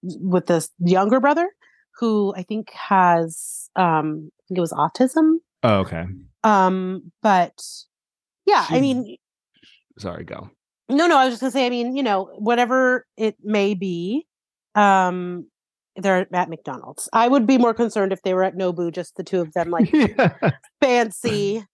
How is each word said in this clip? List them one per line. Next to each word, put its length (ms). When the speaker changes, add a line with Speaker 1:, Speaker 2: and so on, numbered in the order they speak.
Speaker 1:
with 440
this 240
younger 400
brother 280
who 360
I 60
think 300
has, 1040
um, 540
I 80
think 100
it 20
was 120
autism. 640
Speaker 2:
Oh, 180
okay. 240
Speaker 1:
Um, 720
but 300
yeah, 220
I 80
Speaker 2:
She 40
Speaker 1:
mean 360
Speaker 2:
Sorry, 260
go. 260
Speaker 1:
No, 180
no, 120
I 80
was 80
just 80
gonna 100
say, 140
I 40
mean, 260
you 60
know, 360
whatever 680
it 280
may 300
be, 520
um, 720
they're 380
at 140
McDonald's. 640
I 160
would 180
be 120
more 160
concerned 380
if 100
they 120
were 100
at 120
Nobu, 360
just 240
the 80
two 160
of 120
them, 180
like, 200
Speaker 2:
<laughs> 20
Yeah. 400
Speaker 1:
fancy. 920